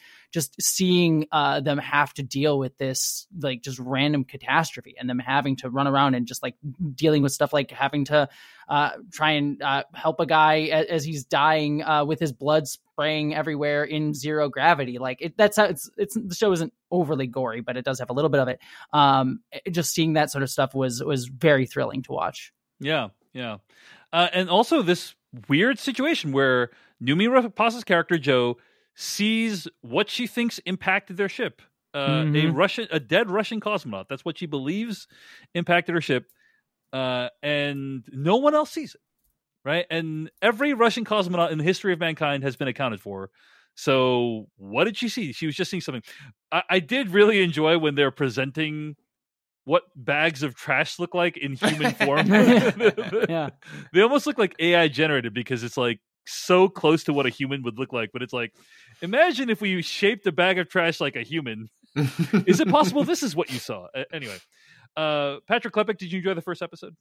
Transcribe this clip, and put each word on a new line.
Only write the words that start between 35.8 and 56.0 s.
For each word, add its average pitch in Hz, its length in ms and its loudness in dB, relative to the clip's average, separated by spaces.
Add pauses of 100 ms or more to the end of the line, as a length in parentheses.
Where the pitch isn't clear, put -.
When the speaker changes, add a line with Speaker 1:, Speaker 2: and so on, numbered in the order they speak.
Speaker 2:
her 165 60 0
ship. 127 300 0 (640)
Uh, 127 340 -4 (160)
and 139 680 -4
no 156 240 2
one 294 180 4
else 302 160 0
sees 294 240 -10
it, - 60 -20 (640)
right? 165 240 -2
And 160 420 -6 (100)
every 233 320 2
Russian 226 300 2
cosmonaut 175 480 0
in 156 60 -4
the 151 80 -2
history 185 260 0
of 165 80 -2
mankind 151 440 -2
has 135 120 -4
been 135 140 -4
accounted 117 320 -4
for. 98 300 -12 (420)
So 123 800 0
what 104 300 -2
did 220 100 -2
she 233 140 -6
see? 165 240 -6
She - 120 -8
was 151 100 -4
just 180 140 -4
seeing 175 120 -6
something. 131 220 -8 (500)
I, 175 160 0
I 190 100 2
did 214 300 -4
really 208 340 6
enjoy 160 360 2
when 151 160 0
they're 139 160 4
presenting 147 840 -4 (720)
what 160 160 2 (140)
bags 143 480 -2
of 127 120 -2
trash 147 440 -2
look 175 160 -6
like 175 220 0
in 139 180 -6
human 160 360 0
Speaker 1:
<laughs> - 40 -6
Speaker 2:
form. 202 320 2
<laughs> 214 1040 4
Speaker 1:
Yeah. 160 200 -2 (440)
Speaker 2:
They 185 80 6
almost 262 260 4
look 294 100 -4
like 208 220 0
A 170 160 4
I 170 140 6
generated 135 440 0
because 120 300 -6
it's, - 120 -8
like, 120 240 0 (280)